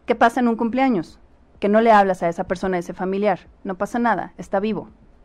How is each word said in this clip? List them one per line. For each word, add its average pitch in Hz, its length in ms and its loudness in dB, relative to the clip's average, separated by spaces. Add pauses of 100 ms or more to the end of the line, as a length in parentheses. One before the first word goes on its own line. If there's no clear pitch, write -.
¿Qué 233 100 0
pasa 233 240 2
en 247 80 2
un 226 80 0
cumpleaños? 240 640 -2 (400)
Que 202 100 0
no 214 120 4
le 233 100 6
hablas 196 320 4
a 170 60 0
esa 180 160 -4
persona, 185 320 -4
a - 20 -4
ese 175 140 -8
familiar. 196 480 -2 (220)
No 190 120 -8
pasa 208 240 -6
nada, 220 380 -2
está 190 220 -4
vivo. 202 300 -4 (360)